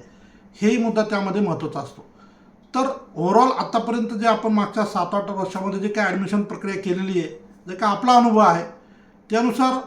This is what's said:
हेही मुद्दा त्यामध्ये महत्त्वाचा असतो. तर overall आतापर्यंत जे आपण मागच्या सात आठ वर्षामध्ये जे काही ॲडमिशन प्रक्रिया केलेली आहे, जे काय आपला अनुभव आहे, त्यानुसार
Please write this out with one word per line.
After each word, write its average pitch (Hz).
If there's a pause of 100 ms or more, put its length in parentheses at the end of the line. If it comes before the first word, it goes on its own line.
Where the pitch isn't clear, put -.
(600)
हेही 220
मुद्दा 220
त्यामध्ये 202
महत्त्वाचा 156
असतो. - (720)
तर 262 (300)
overall 202
आतापर्यंत 226
जे 226
आपण 220
मागच्या 202
सात 185
आठ 202
वर्षामध्ये 190
जे 202
काही 208
ॲडमिशन 196
प्रक्रिया 202
केलेली 190
आहे, 156 (400)
जे 185
काय 208
आपला 247
अनुभव 233
आहे, 175 (640)
त्यानुसार 247 (140)